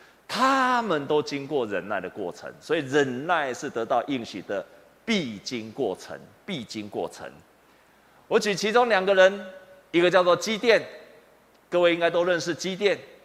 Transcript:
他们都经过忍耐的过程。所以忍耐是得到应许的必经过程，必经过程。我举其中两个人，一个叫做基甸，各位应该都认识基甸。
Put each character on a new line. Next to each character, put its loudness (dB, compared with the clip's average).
他 2
们 -2
都 2
经 -8
过 -2
忍 -4
耐 -4
的 -8
过 -8
程。 -14
所 -2
以 0
忍 0
耐 -2
是 -8
得 -4
到 2
应 -4
许 -10
的 -6
必 -2
经 -10
过 -4
程， -16
必 -8
经 -10
过 -6
程。 -14
我 2
举 0
其 -2
中 4
两 2
个 4
人， 6
一 4
个 6
叫 6
做 6
基 -2
甸， 4
各 2
位 6
应 -4
该 4
都 2
认 2
识 -4
基 -6
甸。 0